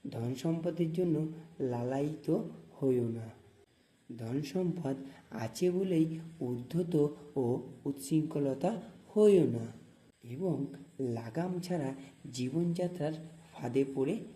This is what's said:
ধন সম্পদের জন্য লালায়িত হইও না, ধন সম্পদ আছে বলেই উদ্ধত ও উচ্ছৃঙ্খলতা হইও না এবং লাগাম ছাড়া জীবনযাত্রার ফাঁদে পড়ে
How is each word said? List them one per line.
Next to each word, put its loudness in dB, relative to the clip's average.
ধন -4
সম্পদের 0
জন্য 2
লালায়িত -2
হইও 4
না, -6
ধন -2
সম্পদ -2
আছে -2
বলেই 2
উদ্ধত 0
ও 2
উচ্ছৃঙ্খলতা 0
হইও 10
না 0
এবং -2
লাগাম -2
ছাড়া -2
জীবনযাত্রার 0
ফাঁদে 2
পড়ে 0